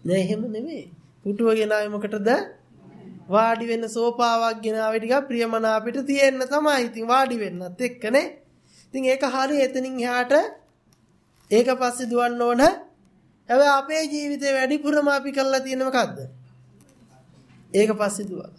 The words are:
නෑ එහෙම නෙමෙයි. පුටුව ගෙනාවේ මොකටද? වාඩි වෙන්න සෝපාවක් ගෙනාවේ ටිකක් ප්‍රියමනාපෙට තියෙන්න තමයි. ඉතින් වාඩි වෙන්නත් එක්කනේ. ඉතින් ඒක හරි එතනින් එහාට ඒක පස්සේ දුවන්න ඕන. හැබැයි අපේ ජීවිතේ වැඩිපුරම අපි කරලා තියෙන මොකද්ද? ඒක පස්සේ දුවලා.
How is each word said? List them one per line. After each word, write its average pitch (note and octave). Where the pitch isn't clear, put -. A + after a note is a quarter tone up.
නෑ F3+
එහෙම G#3+
නෙමෙයි. B3
පුටුව G#3
ගෙනාවේ G#3+
මොකටද? G#3
වාඩි A3+
වෙන්න A3+
සෝපාවක් A3+
ගෙනාවේ A3
ටිකක් C4+
ප්‍රියමනාපෙට A3+
තියෙන්න C#4
තමයි. C#4+
ඉතින් A3+
වාඩි B3
වෙන්නත් F3+
එක්කනේ. B3
ඉතින් C4
ඒක C4
හරි C4+
එතනින් C4
එහාට B3
ඒක A#3+
පස්සේ B3
දුවන්න A#3+
ඕන. A#3+
හැබැයි C#4
අපේ D4+
ජීවිතේ C#4+
වැඩිපුරම C#4+
අපි C#4
කරලා C4+
තියෙන C4
මොකද්ද? C4
ඒක G#3+
පස්සේ G3+
දුවලා. F3